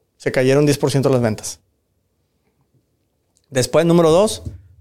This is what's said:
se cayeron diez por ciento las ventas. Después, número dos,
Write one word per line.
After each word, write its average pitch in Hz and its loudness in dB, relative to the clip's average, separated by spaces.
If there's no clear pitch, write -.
se - -6
cayeron 135 2
diez 143 0
por 147 -2
ciento 135 0
las 127 0
ventas. - -6
Después, 135 0
número 170 4
dos, 196 0